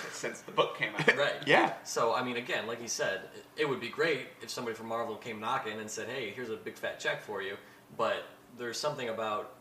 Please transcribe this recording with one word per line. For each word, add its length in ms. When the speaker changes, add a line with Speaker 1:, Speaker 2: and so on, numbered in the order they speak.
Speaker 1:
it's 120
since 240
the 100
book 260
came 180
out. 120
Speaker 2:
<laughs> 100
Right. 300
Speaker 3:
Yeah. 260
Speaker 2:
So, 300
I 100
mean, 140
again, 300
like 140
you 60
said, 340
it, 100
it 60
would 120
be 80
great 380
if 100
somebody 240
from 120
Marvel 280
came 240
knocking 400
and 100
said, 200
"Hey, 200
here's 220
a 60
big 200
fat 220
check 240
for 180
you." 160
But 280
there's 200
something 300
about 520